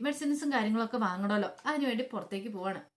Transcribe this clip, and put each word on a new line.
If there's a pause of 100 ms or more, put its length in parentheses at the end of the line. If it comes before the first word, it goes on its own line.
മെഡിസിൻസും
കാര്യങ്ങളൊക്കെ
വാങ്ങണമല്ലോ, (140)
അതിനുവേണ്ടി
പുറത്തേക്ക്
പോവാണ്. (160)